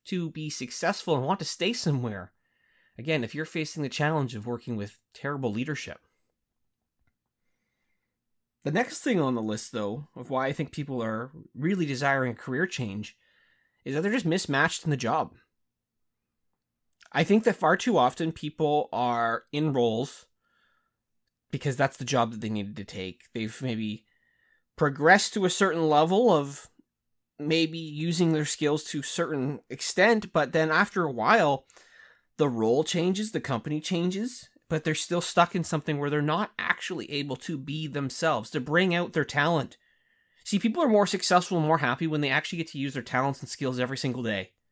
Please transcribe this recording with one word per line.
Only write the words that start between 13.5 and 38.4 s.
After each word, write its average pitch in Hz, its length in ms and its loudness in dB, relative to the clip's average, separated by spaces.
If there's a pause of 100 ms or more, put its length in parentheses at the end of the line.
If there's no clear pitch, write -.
is 135 100 -4
that 156 80 0
they're 202 100 0
just 240 120 0
mismatched 160 600 0
in 160 60 -2
the 143 60 0
job. 127 380 -2 (1800)
I 143 100 2
think 208 220 4
that 220 120 4
far 170 200 4
too 214 200 0
often 151 360 2
people 147 600 0
are 117 600 0
in 151 200 0
roles 120 540 0 (1200)
because 139 260 -4
that's 135 200 0
the - 80 -10
job 120 280 0
that 110 80 -12
they 110 80 -4
needed 104 280 -4
to 101 80 -10
take. 92 480 -10
They've 110 300 -6
maybe 110 420 -4 (720)
progressed 151 580 6
to 202 100 2
a 180 60 4
certain 165 380 2
level 175 440 6
of 143 360 0 (720)
maybe 160 400 2
using 160 540 0
their 156 120 2
skills 151 400 0
to - 160 -6
a 135 40 -6
certain 143 640 -2
extent, 214 640 2
but 147 200 2
then 160 180 2
after 180 340 2
a 147 80 -2
while, 143 540 4 (720)
the 147 120 4
role 120 340 4
changes, 185 480 0
the 156 100 -4
company 139 400 -4
changes, 185 680 -2 (200)
but 160 140 -2
they're 156 120 0
still 175 260 -2
stuck - 340 2
in 175 80 0
something 151 360 -2
where 143 120 -2
they're 147 120 2
not 156 360 0
actually - 540 -4
able 143 240 -4
to 160 200 -6
be 143 300 -6
themselves, 139 640 -2